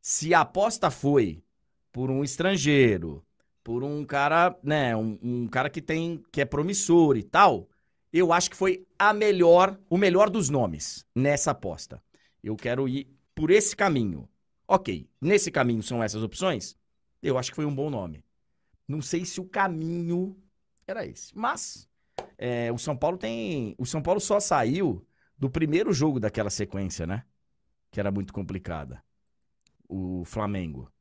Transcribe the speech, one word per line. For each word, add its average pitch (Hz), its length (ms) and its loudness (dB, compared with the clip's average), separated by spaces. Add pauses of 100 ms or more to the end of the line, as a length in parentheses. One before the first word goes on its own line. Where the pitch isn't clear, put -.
se 160 320 -2
a 165 80 8
aposta 196 480 0
foi 120 540 0 (480)
por 131 180 -6
um 135 140 -2
estrangeiro, 135 1000 2 (400)
por 120 200 -6
um 147 220 -6
cara, 156 580 2
né, 139 320 0
um, 110 260 -2
um 120 260 -4
cara 131 220 -2
que 151 120 -10
tem, 165 500 -4
que 147 100 -2
é 139 40 2
promissor 160 720 4
e 98 60 -4
tal, 165 440 4 (440)
eu 170 200 4
acho 175 180 2
que - 60 -14
foi 185 300 -2 (120)
a 208 160 4
melhor, 190 680 6 (100)
o 175 80 2
melhor 196 320 6
dos 180 200 0
nomes 107 640 -2
nessa 143 380 0
aposta. - 500 -10 (420)
Eu 107 120 -6
quero 123 320 -4
ir 135 200 -6 (260)
por 156 160 -2
esse 208 260 4
caminho. 120 540 0 (380)
Ok, 90 400 0 (120)
nesse 196 320 2
caminho 120 320 0
são 117 200 -4
essas 107 200 -4
opções? 156 540 -6 (440)
Eu 127 160 -2
acho 127 140 -6
que - 40 -20
foi 151 100 -4
um 143 100 -4
bom 147 140 -4
nome. 87 340 -8 (640)
Não 147 140 -6
sei 170 240 -4
se - 160 -10
o 185 40 -10
caminho 175 920 -4 (500)
era 196 180 -8
esse, - 300 -18
mas, - 540 -8 (480)
é, 120 340 -4
o 120 60 -4
São 147 180 -4
Paulo 160 220 -2
tem, 196 640 -6
o 131 60 -4
São 156 160 -6
Paulo 185 180 0
só 208 200 2
saiu 143 680 0 (320)
do 135 120 -2
primeiro 160 440 0
jogo 139 260 0
daquela 104 300 -2
sequência, 98 560 -6
né? 98 180 -6 (680)
Que - 80 -8
era 101 120 -2
muito 98 220 -6
complicada. 82 680 -8 (840)
O 92 380 -6
Flamengo. 92 760 -6